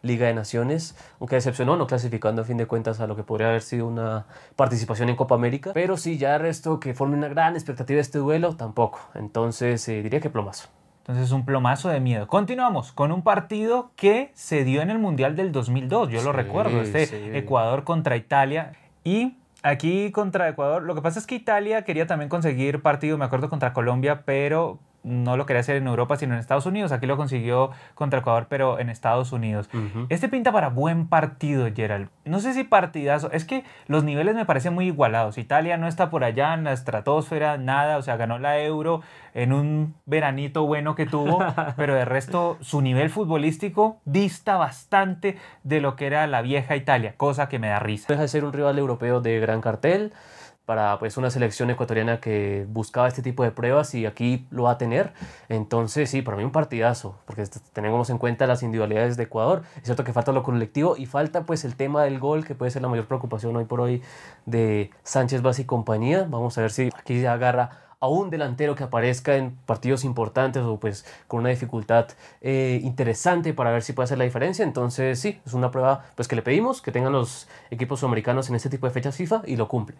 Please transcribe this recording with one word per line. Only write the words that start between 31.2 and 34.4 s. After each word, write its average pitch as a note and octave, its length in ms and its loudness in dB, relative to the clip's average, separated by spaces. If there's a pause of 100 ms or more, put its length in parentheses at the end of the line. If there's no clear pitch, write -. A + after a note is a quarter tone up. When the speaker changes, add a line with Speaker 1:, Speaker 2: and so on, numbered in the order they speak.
Speaker 2:
Gerald. G#2 340 -2 (140)
No E3+ 160 -2
sé B3+ 140 -2
si C4 100 -2
partidazo. D#3+ 680 2
Es D#3+ 120 -2
que - 200 -4 (240)
los D3 160 2
niveles D3+ 320 2
me A3 100 -2